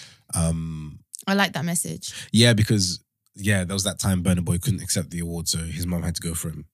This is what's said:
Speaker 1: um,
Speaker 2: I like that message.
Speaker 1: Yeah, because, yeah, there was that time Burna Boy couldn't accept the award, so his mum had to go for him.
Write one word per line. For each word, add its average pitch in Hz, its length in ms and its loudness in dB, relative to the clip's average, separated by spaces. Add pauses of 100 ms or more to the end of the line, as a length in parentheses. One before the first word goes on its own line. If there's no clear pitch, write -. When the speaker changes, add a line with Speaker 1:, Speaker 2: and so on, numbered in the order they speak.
(340)
Speaker 1:
um, 80 640 -2 (300)
Speaker 2:
I 190 60 2
like 196 200 2
that 139 100 -4
message. - 480 -4 (180)
Speaker 1:
Yeah, 117 220 8
because, 101 500 2 (320)
yeah, 98 300 2
there 87 100 -2
was 98 80 0
that 95 160 -2
time 95 240 2
Burna 90 220 4
Boy 87 140 0
couldn't 87 240 -2
accept 87 280 -2
the 85 80 -8
award, 85 300 -4
so 85 100 0
his 82 260 -4
mum 87 200 -2
had 85 100 -2
to - 80 -6
go 82 120 -4
for 82 160 -6
him. 76 240 -10